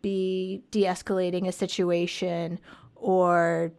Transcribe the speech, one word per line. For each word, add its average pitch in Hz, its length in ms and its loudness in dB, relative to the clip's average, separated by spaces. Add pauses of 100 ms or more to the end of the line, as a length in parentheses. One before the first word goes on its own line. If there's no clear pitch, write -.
be 190 680 -4
de-escalating 185 760 0
a 180 40 -2
situation 175 1080 -2 (360)
or 170 840 2